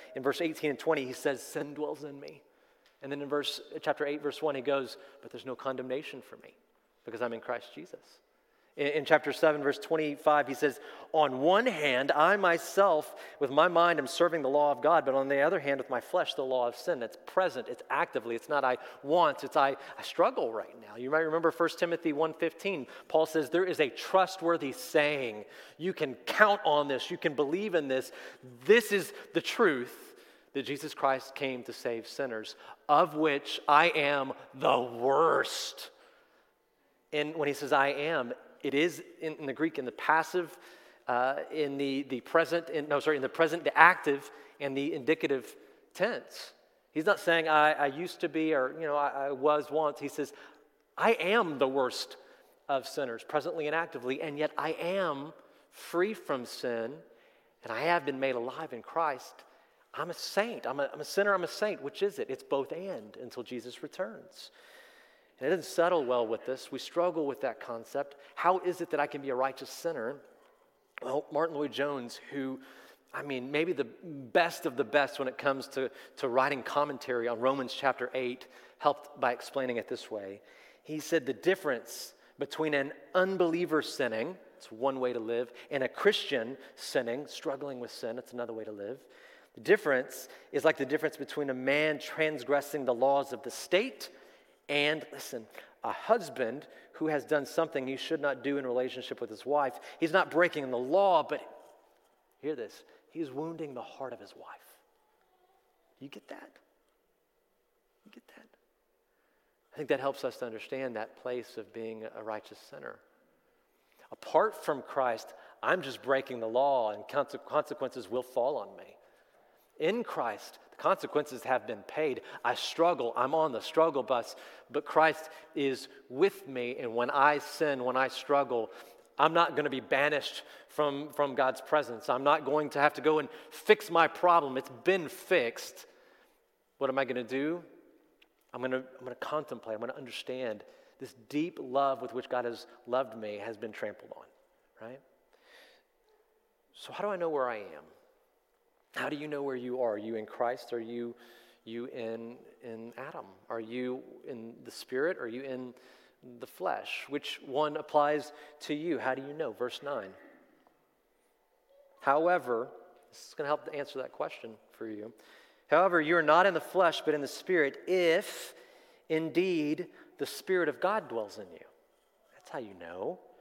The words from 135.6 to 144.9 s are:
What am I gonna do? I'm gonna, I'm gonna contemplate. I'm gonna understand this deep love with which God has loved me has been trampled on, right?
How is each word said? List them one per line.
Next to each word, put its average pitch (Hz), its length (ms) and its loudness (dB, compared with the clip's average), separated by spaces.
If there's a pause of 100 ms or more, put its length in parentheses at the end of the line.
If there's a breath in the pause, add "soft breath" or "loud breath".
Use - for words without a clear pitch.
What 135 100 0
am 131 100 0
I 139 60 0
gonna 123 180 -4
do? 143 400 -4 (920)
I'm 123 80 -8
gonna, 131 200 -2 (160)
I'm 127 60 -18
gonna 123 120 -10
contemplate. 127 580 -6
I'm 107 60 -8
gonna 120 140 -8
understand 117 680 -8 (340 loud breath)
this 131 160 -14 (140)
deep 156 320 -4
love 135 400 0
with 127 140 -10
which 127 160 -6
God 123 160 -2
has 117 200 -8 (200 loud breath)
loved 120 280 -2
me 107 300 -8
has 110 140 -10
been 107 140 -10
trampled 110 440 -10
on, - 80 -20 (640)
right? 131 120 -16 (1700 soft breath)